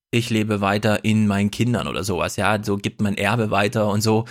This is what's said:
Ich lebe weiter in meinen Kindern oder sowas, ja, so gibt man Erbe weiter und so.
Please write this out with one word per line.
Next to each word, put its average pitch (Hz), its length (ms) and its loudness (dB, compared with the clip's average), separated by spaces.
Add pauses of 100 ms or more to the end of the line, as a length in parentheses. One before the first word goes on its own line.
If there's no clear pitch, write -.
Ich 120 220 -2
lebe 107 300 0
weiter 104 440 2
in 107 220 4
meinen 101 240 2
Kindern 117 360 -2
oder 64 160 -4
sowas, 90 340 -2
ja, 104 260 0
so 104 140 -2
gibt 104 240 -6
man 101 140 0
Erbe 107 360 0
weiter 104 380 0
und 104 120 0
so. 110 300 2